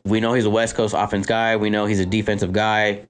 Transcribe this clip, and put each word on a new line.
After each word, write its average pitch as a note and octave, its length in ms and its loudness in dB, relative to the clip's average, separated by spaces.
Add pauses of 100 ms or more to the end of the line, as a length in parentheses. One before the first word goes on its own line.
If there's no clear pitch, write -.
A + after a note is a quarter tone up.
we A2 140 2
know A2+ 140 0
he's B2 120 2
a G#2+ 40 2
West A2 240 0
Coast A2 240 -2
offense G2 300 -2
guy, A2+ 280 0
we G#2+ 140 0
know G#2 160 0
he's G#2 140 0
a F#2+ 60 0
defensive G2+ 460 -2
guy, G#2 580 0